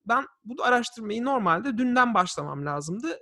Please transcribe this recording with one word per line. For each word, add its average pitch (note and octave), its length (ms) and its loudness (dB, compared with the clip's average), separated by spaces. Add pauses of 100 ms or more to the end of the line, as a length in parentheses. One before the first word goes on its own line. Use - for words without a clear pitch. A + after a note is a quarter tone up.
Ben B3 200 2 (180)
bu A#3+ 200 -6
araştırmayı A#3 640 0
normalde A3+ 520 0
dünden B3 360 4
başlamam D3 520 0
lazımdı. D#3+ 560 -4